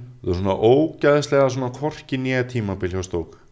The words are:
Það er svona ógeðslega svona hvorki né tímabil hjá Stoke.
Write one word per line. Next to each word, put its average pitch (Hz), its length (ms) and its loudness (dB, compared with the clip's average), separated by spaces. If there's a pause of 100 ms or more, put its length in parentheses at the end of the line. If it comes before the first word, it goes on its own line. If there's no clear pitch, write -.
(160)
Það - 160 -4
er 90 80 0
svona 95 160 0
ógeðslega 143 960 4
svona 127 180 -4
hvorki 135 480 -6
né 131 260 -2
tímabil 98 520 -4
hjá 92 80 -4
Stoke. 85 320 -8 (160)